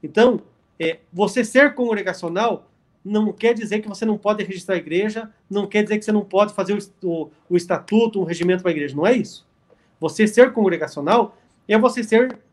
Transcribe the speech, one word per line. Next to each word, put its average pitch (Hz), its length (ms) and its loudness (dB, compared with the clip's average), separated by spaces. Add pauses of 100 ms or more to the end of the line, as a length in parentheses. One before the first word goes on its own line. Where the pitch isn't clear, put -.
Então, 214 380 2 (400)
é, 165 200 -4 (120)
você 202 320 0
ser 277 300 4
congregacional 196 960 -4 (340)
não 208 300 0
quer 233 180 2
dizer 214 280 -4
que 214 80 -12
você 208 180 -6
não 214 100 0
pode 208 260 -2
registrar 185 340 -6
a - 20 -2
igreja, 208 520 -4 (200)
não 196 160 -4
quer 208 160 0
dizer 214 160 -2
que 214 80 -8
você 220 60 -2
não 208 120 0
pode 202 300 0
fazer 190 180 -4
o 208 60 -2
est-, - 140 -12 (100)
o, 165 260 -6 (220)
o 175 60 2
estatuto, 208 640 0
um 185 60 0
regimento 175 380 0
para 180 80 0
a 165 40 0
igreja. 143 220 -6
Não 156 100 0
é 226 60 6
isso. - 340 -4 (540)
Você - 260 0
ser 240 280 6
congregacional 175 840 0 (320)
é 214 100 4
você 247 240 2
ser 226 360 2 (140)